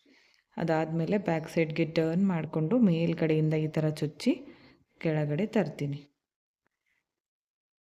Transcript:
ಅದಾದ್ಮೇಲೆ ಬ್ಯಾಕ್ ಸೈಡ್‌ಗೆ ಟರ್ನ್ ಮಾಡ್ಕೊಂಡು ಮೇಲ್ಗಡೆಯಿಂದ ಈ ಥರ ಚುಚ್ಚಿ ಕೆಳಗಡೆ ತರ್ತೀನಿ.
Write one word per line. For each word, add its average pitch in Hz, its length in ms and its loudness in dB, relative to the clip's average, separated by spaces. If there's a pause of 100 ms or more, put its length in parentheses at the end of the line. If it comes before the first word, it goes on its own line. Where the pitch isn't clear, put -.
(580)
ಅದಾದ್ಮೇಲೆ 160 600 0
ಬ್ಯಾಕ್ 165 320 -2
ಸೈಡ್‌ಗೆ 160 360 0
ಟರ್ನ್ 160 420 0
ಮಾಡ್ಕೊಂಡು 160 520 0
ಮೇಲ್ಗಡೆಯಿಂದ 165 760 2
ಈ 156 120 0
ಥರ 156 220 0
ಚುಚ್ಚಿ 156 420 -2 (680)
ಕೆಳಗಡೆ 151 460 0
ತರ್ತೀನಿ. 147 520 -2 (1800)